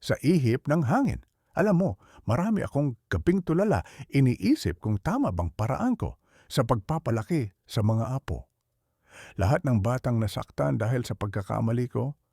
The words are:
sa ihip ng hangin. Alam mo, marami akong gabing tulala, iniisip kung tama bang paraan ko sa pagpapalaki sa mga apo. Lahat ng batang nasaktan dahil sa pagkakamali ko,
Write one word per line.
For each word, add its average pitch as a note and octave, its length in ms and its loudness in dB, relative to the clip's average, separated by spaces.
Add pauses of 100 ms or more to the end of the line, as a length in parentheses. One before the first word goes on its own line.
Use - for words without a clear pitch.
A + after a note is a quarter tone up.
sa - 240 -2
ihip B2+ 400 4
ng C#3+ 240 2
hangin. A3+ 320 0 (320)
Alam G3+ 240 2
mo, F3+ 120 2 (360)
marami F#3+ 400 0
akong C#3 320 -2 (100)
gabing F3 380 0
tulala, E3+ 400 2 (260)
iniisip C3+ 680 2
kung G#2 160 -2
tama A3+ 320 -2
bang F2 240 -4
paraan C3 420 -2
ko C#2+ 220 -6 (340)
sa C3 160 0
pagpapalaki A#2+ 880 -2 (100)
sa - 220 -4
mga A2+ 320 0
apo. - 320 -8 (880)
Lahat A#2 260 2
ng B2 160 2
batang A#2+ 400 -2
nasaktan A#2+ 640 -4
dahil B2 240 0
sa G#2 100 -6
pagkakamali A2 720 -2
ko, B2 300 -4 (160)